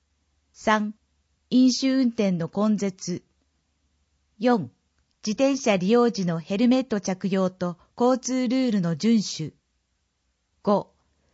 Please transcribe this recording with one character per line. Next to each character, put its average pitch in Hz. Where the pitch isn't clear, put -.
三、 214
飲 254
酒 262
運 262
転 208
の 165
根 208
絶。 190
四、 208
自 214
転 269
車 214
利 185
用 240
時 190
の 165
ヘ 196
ル 240
メ 254
ッ 247
ト 208
着 190
用 185
と 175
交 247
通 254
ル 240
ー 254
ル 208
の 165
遵 220
守。 -
五、 -